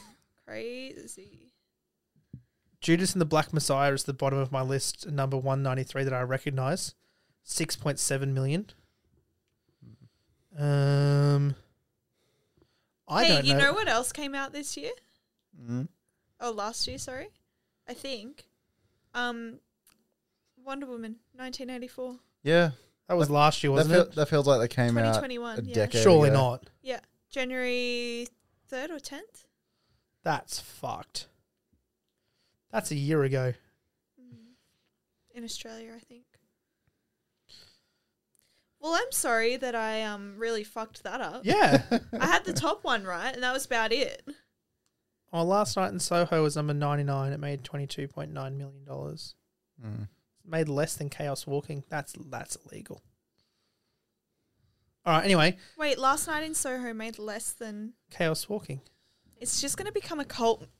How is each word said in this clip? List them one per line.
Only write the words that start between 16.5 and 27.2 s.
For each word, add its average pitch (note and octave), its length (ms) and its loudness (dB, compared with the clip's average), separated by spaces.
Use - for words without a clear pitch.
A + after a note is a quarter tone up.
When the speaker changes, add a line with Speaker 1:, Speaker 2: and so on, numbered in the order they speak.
Speaker 2:
last G#3+ 360 -6
year, B3+ 120 -8
sorry. C4+ 300 -12
I B3 60 -8
think. B3+ 500 -12
Um, A#3+ 440 -6
Wonder C4+ 220 -8
Woman, A3+ 300 -10
nineteen B3+ 340 -10
eighty-four. B3 460 -10
Speaker 1:
Yeah. E3 280 4
Speaker 3:
That F3 80 0
was D#3 120 4
Speaker 1:
That, D3 60 2
Speaker 3:
last D3 300 6
year, C#3+ 60 4
Speaker 1:
that C#3 40 4
Speaker 3:
wasn't D#3 200 4
Speaker 1:
feel-, F3+ 80 10
Speaker 3:
it? - 140 0
Speaker 1:
that D3+ 120 2
feels C#3+ 180 4
like C3+ 140 8
they A#2+ 80 2
came A#2+ 300 2
out A2+ 40 4
Speaker 2:
Twenty - 0 -
twenty-one, - 220 -8
Speaker 1:
a - 20 -4
Speaker 2:
yeah. G#2 120 -6
Speaker 1:
decade A2 280 4
Speaker 3:
Surely D#3 260 10
Speaker 1:
ago. C#3 100 6
Speaker 3:
not. B2+ 320 2
Speaker 2:
Yeah. B3+ 180 -8